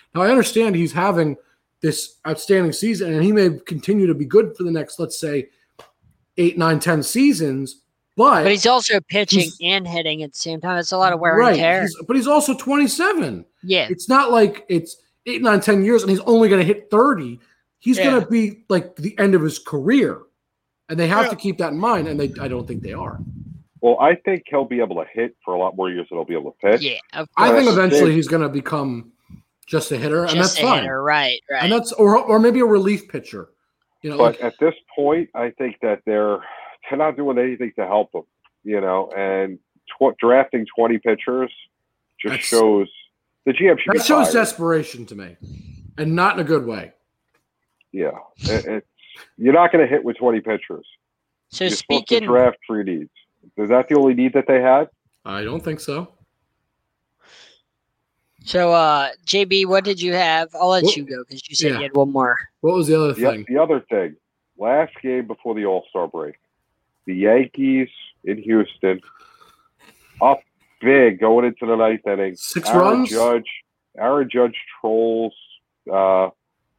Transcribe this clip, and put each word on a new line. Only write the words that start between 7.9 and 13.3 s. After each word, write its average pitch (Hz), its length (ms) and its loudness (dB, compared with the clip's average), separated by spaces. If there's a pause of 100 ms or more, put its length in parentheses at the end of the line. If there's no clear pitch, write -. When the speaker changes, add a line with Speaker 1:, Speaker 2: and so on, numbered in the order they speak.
Speaker 1:
But 214 260 4
Speaker 2:
But 196 80 4
he's 202 140 0
also 233 360 2
pitching 196 400 0
Speaker 1:
he's 170 200 -4
Speaker 2:
and 185 260 -2
hitting 160 360 -6
at 143 80 -12
the - 80 -18
same 165 220 -8
time. 180 160 -4
That's 170 160 -4
a 185 40 -2
lot 185 160 2
of 165 60 -2
wear 165 160 2
Speaker 1:
Right, 233 140 6
Speaker 2:
and 170 80 4
tear. 170 240 2
Speaker 1:
he's, 190 140 -4 (120)
but 247 80 0
he's 240 120 0
also 294 300 2
twenty-seven. 277 880 -2 (160)